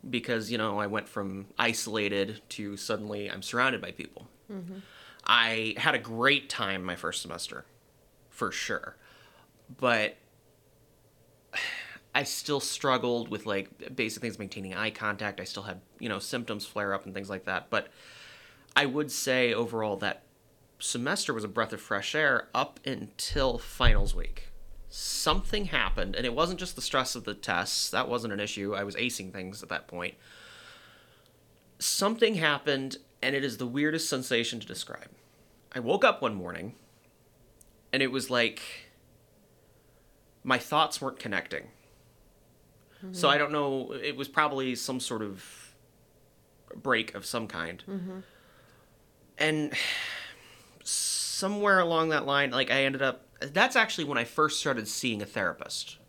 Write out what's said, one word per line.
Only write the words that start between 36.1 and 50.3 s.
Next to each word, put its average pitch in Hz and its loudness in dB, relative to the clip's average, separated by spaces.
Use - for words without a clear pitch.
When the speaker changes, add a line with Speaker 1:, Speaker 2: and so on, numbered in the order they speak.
Speaker 1:
one 110 0
morning, 87 -8
and 135 2
it 131 2
was 127 -4
like 120 2
my - 4
thoughts 156 0
weren't 131 -6
connecting. 92 -4
Speaker 2:
Mm-hmm. 185 -14
Speaker 1:
So 175 4
I 143 6
don't 147 2
know, 139 0
it 135 -4
was 135 -6
probably 135 2
some 127 -4
sort 117 -4
of - -10
break 113 0
of 98 -10
some 113 -4
kind. 82 -8
Speaker 2:
Mm-hmm. 190 -6
Speaker 1:
And 151 2